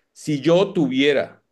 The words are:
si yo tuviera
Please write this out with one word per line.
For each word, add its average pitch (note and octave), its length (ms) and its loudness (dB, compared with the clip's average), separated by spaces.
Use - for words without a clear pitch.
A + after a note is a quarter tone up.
si D3 280 -6
yo E3+ 320 2
tuviera C3+ 800 -2